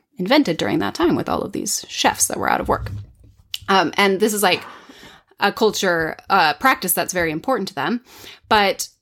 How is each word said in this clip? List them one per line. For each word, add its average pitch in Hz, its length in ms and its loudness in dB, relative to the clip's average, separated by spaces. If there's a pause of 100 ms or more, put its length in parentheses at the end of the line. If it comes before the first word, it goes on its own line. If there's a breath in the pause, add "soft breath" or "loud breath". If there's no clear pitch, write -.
(180)
invented 196 400 2
during - 220 0
that - 140 -4
time 320 220 2
with - 140 -4
all - 100 -2
of - 120 -6
these - 360 -6
chefs - 380 0
that - 100 -4
were - 140 0
out - 100 2
of - 80 -4
work. - 220 -2 (800)
Um, 185 260 2
and 196 240 2
this 208 140 2
is, 202 80 -2
like, 180 200 2 (800 loud breath)
a 202 100 2
culture, 190 680 0 (120)
uh, 165 260 4
practice - 380 0
that's - 220 -2
very 170 160 0
important 190 380 -2
to - 60 -14
them. 175 300 -2 (460 loud breath)
But, 202 380 2 (140)